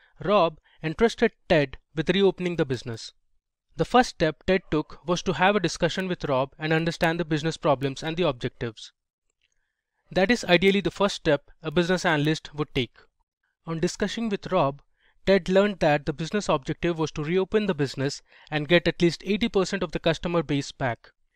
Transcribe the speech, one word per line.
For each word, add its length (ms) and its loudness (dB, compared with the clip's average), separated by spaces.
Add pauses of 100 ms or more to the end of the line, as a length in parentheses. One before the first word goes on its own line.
(240)
Rob 340 2 (240)
entrusted 480 2 (180)
Ted 300 2 (160)
with 160 -2
reopening 460 2
the 80 2
business. 480 -8 (640)
The 80 0
first 260 4
step 340 -2
Ted 180 2 (100)
took 340 -4
was 160 -2
to 120 -2
have 200 4
a 60 0
discussion 480 -2
with 160 -6
Rob 340 0
and 140 -2
understand 480 0
the 40 -2
business 320 -4
problems 460 0
and 140 -6
the 100 0
objectives. 680 -6 (1160)
That 220 2
is 120 -2
ideally 360 4
the 100 -2
first 240 -2
step 340 0 (140)
a 80 -6
business 340 0
analyst 520 0
would 180 -6
take. 220 -4 (720)
On 100 -6
discussing 520 -4
with 200 -6
Rob, 320 0 (440)
Ted 220 2
learned 300 2
that 280 2
the 60 -4
business 360 -6
objective 500 -2
was 140 -2
to 100 -8
reopen 440 0
the 80 -2
business 460 -4 (300)
and 160 -4
get 220 4
at 120 -4
least 240 0
eighty 240 -2
percent 360 -2
of 80 -8
the 80 -4
customer 420 0
base 300 -4
back. 380 -6 (260)